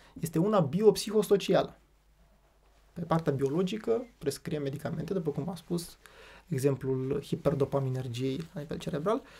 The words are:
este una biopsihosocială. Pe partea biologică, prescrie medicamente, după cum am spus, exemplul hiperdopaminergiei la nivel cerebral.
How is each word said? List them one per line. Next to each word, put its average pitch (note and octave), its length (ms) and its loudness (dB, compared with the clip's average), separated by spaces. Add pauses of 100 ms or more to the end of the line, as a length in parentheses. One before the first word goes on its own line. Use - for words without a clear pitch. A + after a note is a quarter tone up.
(200)
este D#3+ 200 -2
una G#3 200 4
biopsihosocială. G3 1200 4 (1120)
Pe E3+ 100 -8
partea D#3+ 300 2
biologică, F#3+ 760 0 (100)
prescrie D3+ 400 -4
medicamente, C#3+ 560 -4
după F3 180 -2
cum C#3+ 180 -4
am F#3+ 60 -6
spus, - 420 -6 (500)
exemplul C3 760 0
hiperdopaminergiei C3+ 1300 -2
la D#3+ 80 -8
nivel - 160 -8
cerebral. E3+ 440 -2 (180)